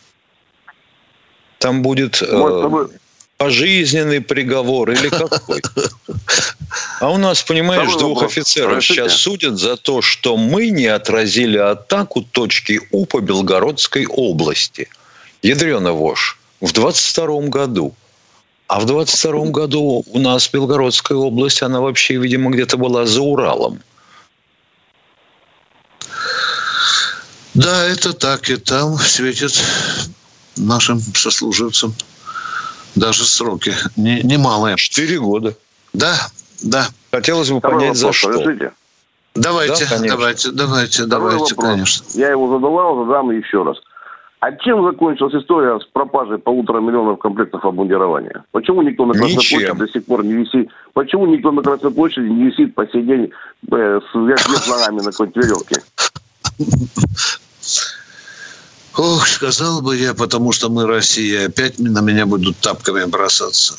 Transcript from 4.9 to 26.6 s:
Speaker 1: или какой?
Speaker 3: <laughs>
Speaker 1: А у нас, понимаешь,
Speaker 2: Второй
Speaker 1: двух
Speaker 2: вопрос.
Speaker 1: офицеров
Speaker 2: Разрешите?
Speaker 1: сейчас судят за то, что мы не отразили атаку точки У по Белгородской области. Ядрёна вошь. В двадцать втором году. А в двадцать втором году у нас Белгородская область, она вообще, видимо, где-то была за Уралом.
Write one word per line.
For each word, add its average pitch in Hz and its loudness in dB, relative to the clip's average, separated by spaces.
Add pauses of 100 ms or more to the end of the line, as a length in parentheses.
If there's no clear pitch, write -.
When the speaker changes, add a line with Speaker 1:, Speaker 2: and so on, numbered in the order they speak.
Speaker 1:
или 131 0
какой? 156 -2
Speaker 3:
<laughs> - -12 (1300)
Speaker 1:
А 139 0
у 185 0
нас, 190 2
понимаешь, 165 0
Speaker 2:
Второй 160 0
Speaker 1:
двух 147 0
Speaker 2:
вопрос. 147 0
Speaker 1:
офицеров 139 0
Speaker 2:
Разрешите? 131 2
Speaker 1:
сейчас 120 0
судят 160 0
за 117 0
то, 131 -2
что - 0
мы 160 2
не 147 2
отразили 107 2
атаку 107 0
точки 107 -2 (120)
У 98 2
по 127 0
Белгородской 98 0
области. 80 -2 (540)
Ядрёна 120 2
вошь. - -2 (220)
В 87 -2
двадцать 131 2
втором 151 -2
году. 123 -2 (760)
А 98 0
в 110 0
двадцать 147 0
втором 156 0
году 147 0
у 120 -4
нас 127 2
Белгородская 135 0
область, 135 0
она 127 0
вообще, 131 0
видимо, 127 0
где-то 127 0
была 123 0
за 113 2
Уралом. 139 0 (3750)